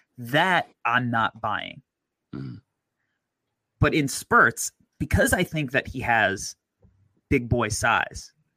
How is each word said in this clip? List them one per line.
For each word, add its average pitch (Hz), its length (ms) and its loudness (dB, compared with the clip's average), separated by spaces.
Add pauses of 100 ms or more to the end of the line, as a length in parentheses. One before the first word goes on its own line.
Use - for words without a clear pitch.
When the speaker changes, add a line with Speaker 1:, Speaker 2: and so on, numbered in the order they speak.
(160)
Speaker 1:
That 151 520 0 (160)
I'm 120 260 0
not 113 300 -2
buying. 92 420 -8 (520)
Speaker 2:
Mm-hmm. 67 220 -10 (1200)
Speaker 1:
But 143 140 4
in 143 140 2
spurts, - 640 2 (260)
because - 340 2
I 202 100 0
think 156 300 -4
that - 160 -2
he 131 120 -10
has 107 560 0 (720)
big 123 200 0
boy 117 200 0
size, - 640 -2 (240)